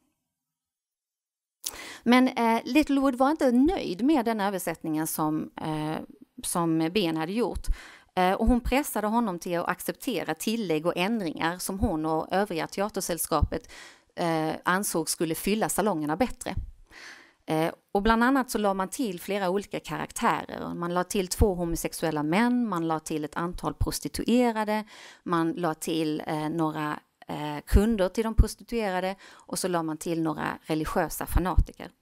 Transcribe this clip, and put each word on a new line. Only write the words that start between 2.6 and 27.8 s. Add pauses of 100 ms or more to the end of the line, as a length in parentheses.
Littlewood
var
inte
nöjd
med
den
översättningen
som, (100)
eh, (460)
som
Ben
hade
gjort. (480)
Eh,
och
hon
pressade
honom
till
att
acceptera
tillägg
och
ändringar
som
hon
och
övriga
teatersällskapet, (440)
eh, (120)
ansåg
skulle
fylla
salongerna
bättre. (920)
Eh, (200)
och
bland
annat
så
la
man
till
flera
olika
karaktärer.
Man
la
till
två
homosexuella
män,
man
la
till
ett
antal
prostituerade, (400)
man
la
till,
eh,
några, (280)
eh,
kunder